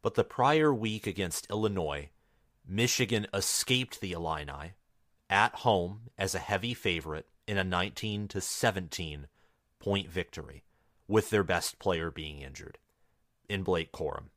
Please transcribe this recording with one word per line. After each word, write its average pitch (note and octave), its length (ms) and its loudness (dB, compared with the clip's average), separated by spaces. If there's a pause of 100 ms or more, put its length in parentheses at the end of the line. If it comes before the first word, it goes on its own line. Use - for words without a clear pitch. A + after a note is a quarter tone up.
But - 140 0
the - 60 4
prior D3 520 4
week G#2+ 320 -2
against F#2 420 -4
Illinois, F#2 600 0 (580)
Michigan A2 640 2
escaped - 680 0
the F2+ 100 -4
Illini D#2+ 600 -6 (560)
at G2+ 240 6
home G#2 640 2
as G2 160 0
a F2+ 60 -2
heavy G#2 340 -2
favorite D#2+ 500 -2 (240)
in G#2 80 0
a F#2+ 80 4
nineteen G2+ 640 -2
to G2 140 -4
seventeen E2+ 880 -2 (500)
point G2 320 0
victory, D2+ 520 -8 (460)
with G#2 220 4
their G#2 120 4
best F2 360 0
player E2+ 320 0
being D2+ 320 -10
injured - 340 -14 (720)
in G2 140 -2
Blake E2+ 300 0
Corum - 440 -6